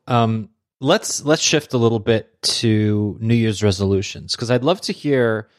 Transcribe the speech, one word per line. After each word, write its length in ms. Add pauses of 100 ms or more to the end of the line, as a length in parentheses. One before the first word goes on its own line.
um, 440 (300)
let's, 440
let's 180
shift 300
a 60
little 200
bit 440
to 800
New 140
Year's 280
resolutions, 760
'cause 140
I'd 140
love 180
to 100
hear 560 (100)